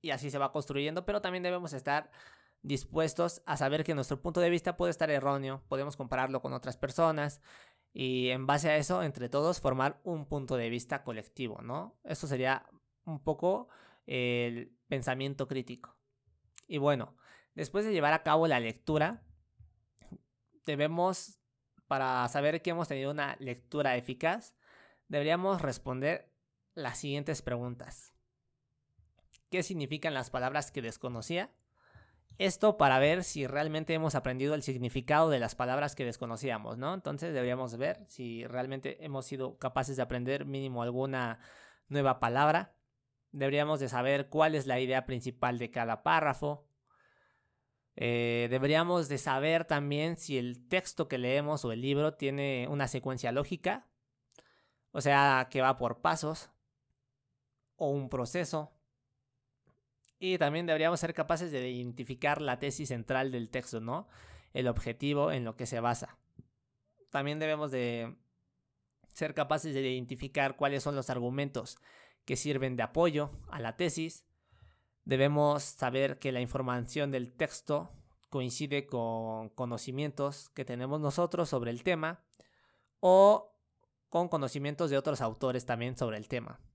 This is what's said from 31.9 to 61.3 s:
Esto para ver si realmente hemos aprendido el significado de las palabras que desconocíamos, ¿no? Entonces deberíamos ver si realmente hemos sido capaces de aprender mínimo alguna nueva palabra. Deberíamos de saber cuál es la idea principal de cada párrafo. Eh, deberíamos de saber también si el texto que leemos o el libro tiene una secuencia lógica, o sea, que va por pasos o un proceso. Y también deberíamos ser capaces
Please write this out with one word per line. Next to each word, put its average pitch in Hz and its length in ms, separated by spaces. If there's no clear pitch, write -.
Esto 196 400
para 135 220
ver 156 240
si 143 240
realmente 156 480
hemos 160 220
aprendido 131 400
el 139 80
significado 135 640
de 139 80
las 113 160
palabras 135 400
que 135 100
desconocíamos, 113 720
¿no? 143 140
Entonces 160 400
deberíamos 123 440
ver 156 320
si 117 360
realmente 135 600
hemos 135 200
sido 131 340
capaces 131 380
de 131 60
aprender 127 420
mínimo 135 380
alguna 123 560
nueva 139 320
palabra. 147 580
Deberíamos 143 460
de 135 80
saber 135 400
cuál 156 260
es 139 140
la 127 100
idea 127 280
principal 123 520
de 117 140
cada 117 320
párrafo. 147 640
Eh, 120 520
deberíamos 156 600
de 143 100
saber 156 460
también 147 520
si 139 220
el 123 300
texto 180 400
que 131 100
leemos 143 460
o 117 80
el 113 80
libro 143 340
tiene 139 560
una 143 160
secuencia 127 460
lógica, 170 560
o 147 80
sea, 139 500
que 131 120
va 131 140
por 120 240
pasos 160 480
o 151 160
un 139 180
proceso. 151 640
Y 185 180
también 160 280
deberíamos 160 340
ser 165 120
capaces 165 380